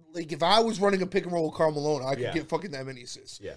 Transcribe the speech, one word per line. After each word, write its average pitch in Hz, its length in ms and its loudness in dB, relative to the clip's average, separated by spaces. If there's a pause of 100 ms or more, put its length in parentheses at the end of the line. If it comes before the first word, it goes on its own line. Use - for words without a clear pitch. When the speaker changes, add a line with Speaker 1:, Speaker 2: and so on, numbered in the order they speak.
(140)
Speaker 1:
like, 170 180 -8
if 151 100 -4
I 196 200 6
was 220 180 2
running 196 220 4
a 185 60 0
pick 175 180 0
and 175 80 -6
roll 165 140 2
with 156 80 -6
Karl 160 180 4
Malone, 147 320 0
I 135 80 -2
could 135 100 -4
Speaker 2:
Yeah. 107 100 -4
Speaker 1:
get 156 140 -2
fucking 170 240 -4
that 135 140 -8
many 131 160 -12
assists. - 400 -18
Speaker 2:
Yeah. 95 160 -10